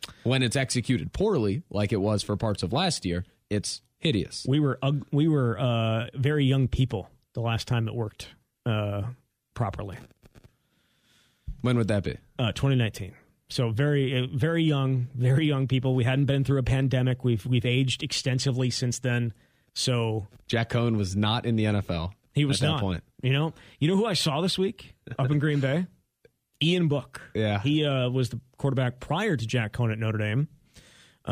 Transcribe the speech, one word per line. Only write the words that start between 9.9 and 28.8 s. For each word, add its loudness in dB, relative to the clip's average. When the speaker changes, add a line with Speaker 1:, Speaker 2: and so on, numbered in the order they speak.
Speaker 1:
When 2
would 2
that 0
be? -6
Speaker 2:
Uh, 0
twenty 0
nineteen. -2
So -2
very, 0
uh, 0
very 0
young, 2
very 4
young 0
people. 2
We 2
hadn't 2
been 2
through 2
a -2
pandemic. 2
We've, 2
we've 2
aged 0
extensively 0
since -2
then. 0
So -2
Speaker 1:
Jack 0
Cohen 2
was -2
not 2
in 2
the 2
N 2
F -2
L -4
Speaker 2:
he 2
was 0
Speaker 1:
at 2
that 2
Speaker 2:
not. -2
Speaker 1:
point. -2
Speaker 2:
You 2
know, 0
you 2
know 4
who 2
I 0
saw 0
this -2
week -4
up 2
in 4
Green 2
Bay? 0
Speaker 1:
<laughs> -16
Speaker 2:
Ian 2
Book. -4
Speaker 1:
Yeah. 0
Speaker 2:
He, 2
uh, 0
was 0
the -8
quarterback 0